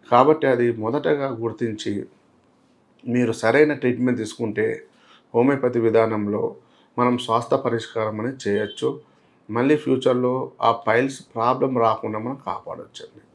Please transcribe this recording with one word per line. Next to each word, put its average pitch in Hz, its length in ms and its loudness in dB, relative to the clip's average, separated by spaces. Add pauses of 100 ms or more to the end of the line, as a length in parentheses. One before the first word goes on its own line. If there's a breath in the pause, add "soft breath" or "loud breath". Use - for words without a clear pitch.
కాబట్టి 139 380 4
అది 120 200 2 (100)
మొదటగా 139 580 -2
గుర్తించి 110 580 -6 (1120)
మీరు 120 280 0
సరైన 139 420 4
ట్రీట్మెంట్ 123 460 0
తీసుకుంటే 107 460 -4 (680 soft breath)
హోమియోపతి 127 460 2
విధానంలో 110 640 2 (540 soft breath)
మనం 123 220 2
స్వాస్థ 117 360 0
పరిష్కారం 113 640 -2
అనేది 131 240 -6
చేయొచ్చు. 104 460 -2 (600 soft breath)
మళ్ళీ 131 280 2
ఫ్యూచర్లో 127 580 0 (280)
ఆ 113 100 4 (100)
పైల్స్ 127 460 0
ప్రాబ్లం 131 500 0
రాకుండా 110 400 0
మనం 123 260 -8
కాపాడొచ్చండి. - 800 -12 (120)